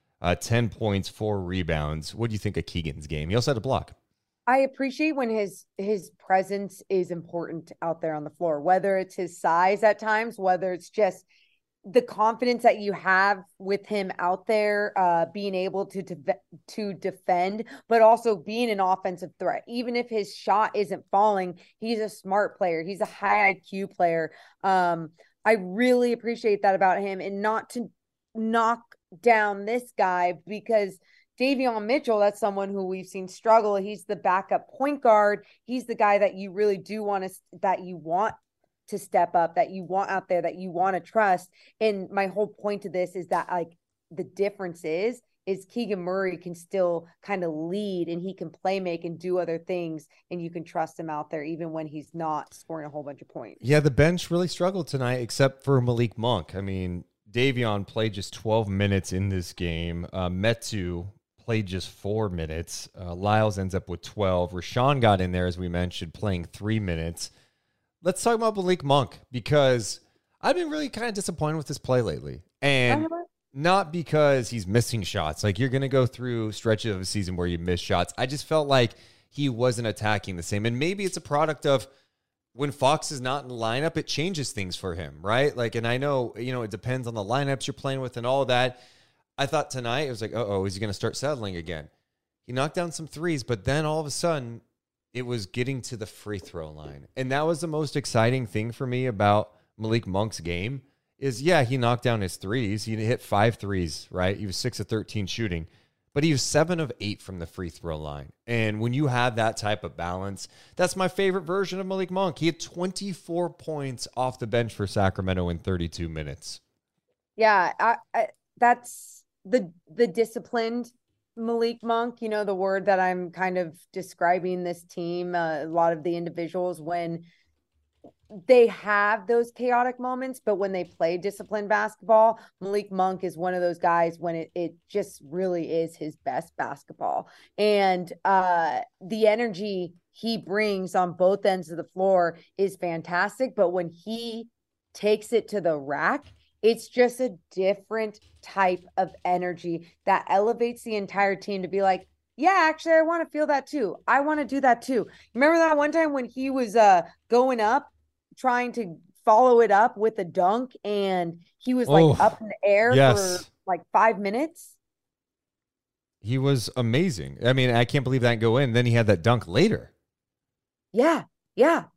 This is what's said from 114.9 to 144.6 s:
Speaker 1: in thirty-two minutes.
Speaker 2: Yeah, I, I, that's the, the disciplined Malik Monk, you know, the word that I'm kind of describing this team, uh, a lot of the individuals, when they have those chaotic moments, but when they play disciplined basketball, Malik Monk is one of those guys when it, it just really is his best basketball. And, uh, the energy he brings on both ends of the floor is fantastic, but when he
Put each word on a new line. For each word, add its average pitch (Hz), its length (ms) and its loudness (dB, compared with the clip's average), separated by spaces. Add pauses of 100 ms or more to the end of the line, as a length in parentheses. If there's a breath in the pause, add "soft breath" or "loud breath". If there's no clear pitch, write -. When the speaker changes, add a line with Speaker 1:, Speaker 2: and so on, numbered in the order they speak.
Speaker 1:
in 85 100 -4
thirty-two 85 500 -4
minutes. 76 520 -10 (720)
Speaker 2:
Yeah, 208 440 4
I, 220 160 4 (180)
I, 208 140 0 (300)
that's - 680 0 (220)
the, 190 260 0 (220)
the 240 140 2
disciplined 226 840 -4 (460)
Malik 233 440 -2
Monk, 233 400 -2
you 220 80 -6
know, 214 140 -2
the 202 100 -2
word 190 320 -2
that 190 140 4
I'm 180 320 0
kind 185 260 -2
of 165 180 -4 (180)
describing 180 680 -2
this 175 200 -6
team, 175 500 -6
uh, 160 300 -2
a - 20 -8
lot 170 280 2
of 156 100 -8
the 170 120 -2
individuals, 170 640 -6
when 170 420 -6 (1200 soft breath)
they 240 200 8
have 202 600 0
those 233 240 0
chaotic 247 480 -2
moments, 254 460 -6
but 208 100 2
when 190 160 -2
they 180 120 -4
play 175 340 -2
disciplined 202 520 -6
basketball, 220 720 4 (220 loud breath)
Malik 202 300 -4
Monk 185 320 -2
is 165 120 -6
one 180 180 -4
of 180 80 -2
those 175 180 0
guys 170 400 2
when 165 160 -4
it, 165 200 -8
it 170 200 -6 (140)
just 196 360 -6
really 175 460 -4
is 165 240 -2
his 151 220 -10
best - 380 -6
basketball. - 720 -6 (300 soft breath)
And, 196 540 2 (120)
uh, 180 580 4 (200)
the 214 260 2
energy 202 640 -2 (180)
he 220 260 -4
brings 196 560 -2
on 180 200 0
both 190 320 2
ends 185 260 0
of 165 60 -10
the 165 60 -8
floor 180 540 2 (200 loud breath)
is 196 180 0
fantastic, 180 800 -4
but 180 140 4
when 175 200 -2
he 226 580 -10 (460)